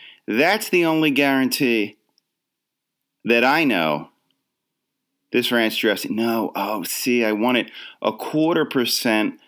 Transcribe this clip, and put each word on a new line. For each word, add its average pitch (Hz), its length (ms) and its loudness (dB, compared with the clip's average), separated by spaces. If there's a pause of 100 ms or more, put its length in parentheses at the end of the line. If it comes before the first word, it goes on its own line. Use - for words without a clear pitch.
(260)
That's 160 440 0
the 170 160 2
only 160 260 2
guarantee 131 840 0 (1300)
that 117 180 4
I 147 220 4
know. 80 440 0 (1200)
This 117 180 0
ranch 113 300 0
dressing, 104 340 0
no, 113 400 -2
oh, 101 280 -6
see, 120 420 -2
I 107 80 0
want 120 240 0
it - 120 -4 (320)
a 110 120 -2
quarter 160 500 -2
percent, 110 840 -2